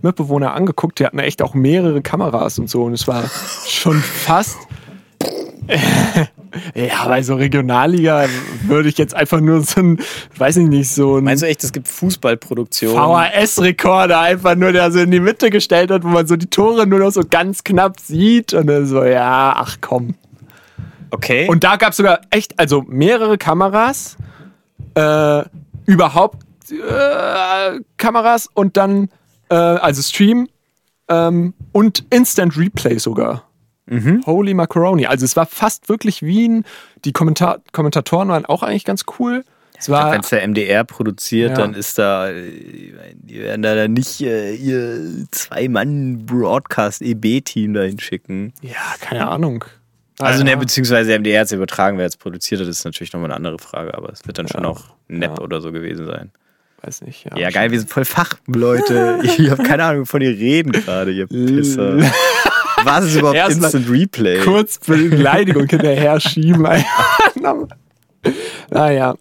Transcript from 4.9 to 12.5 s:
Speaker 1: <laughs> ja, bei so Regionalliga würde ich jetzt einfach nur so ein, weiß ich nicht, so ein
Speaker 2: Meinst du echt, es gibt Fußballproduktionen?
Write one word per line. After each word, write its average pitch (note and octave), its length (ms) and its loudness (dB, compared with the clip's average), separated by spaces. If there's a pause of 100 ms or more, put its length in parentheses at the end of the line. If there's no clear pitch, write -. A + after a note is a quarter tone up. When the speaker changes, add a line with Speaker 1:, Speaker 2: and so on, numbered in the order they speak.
Speaker 1:
<laughs> D3 80 -2 (1000)
ja, B2 320 -4
bei C3 160 2
so C3 120 -2
Regionalliga C#3 920 2 (380)
würde D3 260 2
ich D3 80 -2
jetzt D3 180 0
einfach D#3+ 260 0
nur D#3 220 4
so - 200 0
ein, E3+ 160 4 (400)
weiß D3 200 2
ich E3+ 80 6
nicht, C#3 220 2
so C#3 300 2
ein C3+ 60 0
Speaker 2:
Meinst C3+ 180 2
du E3 40 -2
echt, D#3 160 -2
es C3 100 -6
gibt C3 160 -8
Fußballproduktionen? A#2 1080 -2